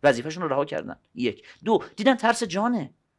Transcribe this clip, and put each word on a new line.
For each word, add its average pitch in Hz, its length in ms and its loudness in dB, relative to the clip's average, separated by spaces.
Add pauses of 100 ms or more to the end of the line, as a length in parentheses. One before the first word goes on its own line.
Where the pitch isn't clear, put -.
وظیفه‌شون 143 400 2
رو 156 60 -2
رها 139 160 0
کردن. - 300 -8 (200)
یک. 117 320 -4 (180)
دو، 214 180 2 (120)
دیدن 254 200 4
ترس 226 280 0
جانه. 196 500 -2 (260)